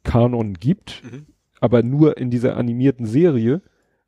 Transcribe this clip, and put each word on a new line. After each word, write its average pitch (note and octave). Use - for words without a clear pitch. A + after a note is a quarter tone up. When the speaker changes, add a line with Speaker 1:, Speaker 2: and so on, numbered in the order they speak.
Speaker 1:
Kanon A#2
gibt, -
Speaker 2:
Mhm. C3
Speaker 1:
aber A#2
nur C#3+
in B2+
dieser A#2+
animierten B2
Serie, C3